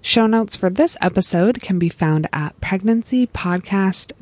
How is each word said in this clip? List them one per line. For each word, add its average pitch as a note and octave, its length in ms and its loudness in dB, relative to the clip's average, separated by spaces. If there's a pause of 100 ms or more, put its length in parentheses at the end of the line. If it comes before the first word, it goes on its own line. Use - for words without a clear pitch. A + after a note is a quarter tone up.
Show A3+ 260 2
notes A3 280 2
for F#3 140 0
this C#4 320 0
episode F#3 600 2
can F#3 160 -2
be E3+ 120 0
found D#3 420 -2
at D3+ 300 -8
pregnancypodcast G3 1600 -2